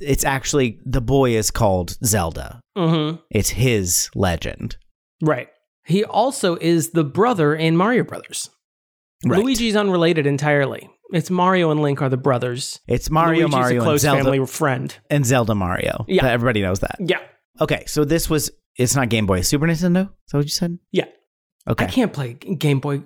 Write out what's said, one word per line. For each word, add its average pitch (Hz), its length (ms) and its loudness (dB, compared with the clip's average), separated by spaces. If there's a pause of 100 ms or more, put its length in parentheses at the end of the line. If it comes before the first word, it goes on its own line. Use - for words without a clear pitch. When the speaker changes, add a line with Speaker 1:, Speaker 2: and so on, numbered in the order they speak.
Speaker 1:
it's 139 240 0
actually, 135 640 -2
the 131 160 -2
boy 131 340 2
is 107 140 0
called 92 540 0
Zelda. 98 560 -4 (180)
Speaker 2:
Mm-hmm. 165 380 0 (140)
Speaker 1:
It's 101 200 0
his 104 640 0
legend. - 640 -4 (460)
Speaker 2:
Right. 139 260 -2 (380)
He 196 180 0
also 202 520 0
is 165 340 0
the 165 140 0
brother 170 500 2
in 160 220 2
Mario 208 280 2
Brothers. - 440 -12 (760)
Speaker 1:
Right. 123 180 2
Speaker 2:
Luigi's 233 340 0
unrelated 175 500 2
entirely. 143 640 0 (220)
It's 175 180 -2
Mario 180 400 2
and 151 120 2
Link 139 200 0
are 135 60 0
the 131 80 0
brothers. 123 720 -2
Speaker 1:
It's - 220 -2
Mario, 165 360 2
Speaker 2:
Luigi's 151 80 0
Speaker 1:
Mario, 123 260 2
Speaker 2:
a 117 40 0
close 147 200 2
Speaker 1:
and 147 120 2
Zelda. 139 80 2
Speaker 2:
family 135 220 2
friend. 135 500 -4 (140)
Speaker 1:
And 147 140 2
Zelda 113 300 2
Mario. 92 540 -2
Speaker 2:
Yeah. 180 180 2
Speaker 1:
Everybody 117 360 2
knows 95 180 0
that. - 180 -4
Speaker 2:
Yeah. 170 200 -2 (420)
Speaker 1:
Okay, 151 260 -2
so 151 180 0
this 160 240 0
was, 151 220 -2 (260)
it's 123 200 0
not 123 140 2
Game 110 160 2
Boy, 95 160 2
Super 147 240 0
Nintendo? 175 420 2
Is - 240 -20
that 143 60 0
what 147 80 2
you 151 40 -8
said? 175 280 -4 (120)
Speaker 2:
Yeah. 180 140 0 (640)
Speaker 1:
Okay. - 160 0
Speaker 2:
I 92 40 -2
can't 214 240 0
play 123 220 -8
G-, 180 220 -8
Game 139 240 2
Boy 143 260 -4